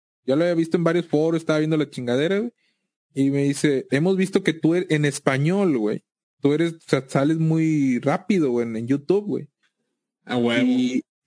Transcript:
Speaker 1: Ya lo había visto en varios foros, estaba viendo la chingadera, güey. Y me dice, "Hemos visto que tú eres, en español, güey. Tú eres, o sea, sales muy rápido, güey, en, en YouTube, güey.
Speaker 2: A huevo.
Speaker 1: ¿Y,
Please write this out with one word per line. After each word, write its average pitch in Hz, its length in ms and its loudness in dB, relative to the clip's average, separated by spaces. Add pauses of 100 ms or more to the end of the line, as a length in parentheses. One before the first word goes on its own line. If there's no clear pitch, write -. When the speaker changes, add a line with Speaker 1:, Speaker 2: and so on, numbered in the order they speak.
(240)
Speaker 1:
Ya 131 120 0
lo 160 80 2
había 175 100 2
visto 165 220 0
en 170 80 2
varios 170 220 0
foros, 160 340 0
estaba 156 200 0
viendo 156 180 0
la 143 120 -2
chingadera, 135 500 -2
güey. 240 120 -6 (640)
Y 139 160 0
me 139 140 0
dice, 143 460 0
"Hemos 170 280 2
visto 190 240 0
que 156 100 0
tú 160 220 0
eres, 180 160 -2
en 151 160 0
español, 147 720 0
güey. 107 260 -4 (360)
Tú 143 120 2
eres, 165 220 0
o 165 120 -20
sea, 135 220 -2
sales 151 300 0
muy 160 640 0
rápido, 151 500 0
güey, 120 160 0
en, 113 100 -6
en 113 100 -6
YouTube, 147 400 -2
güey. 147 220 -6 (760)
Speaker 2:
A 123 100 -4
huevo. 117 300 0
Speaker 1:
¿Y, 127 360 0 (240)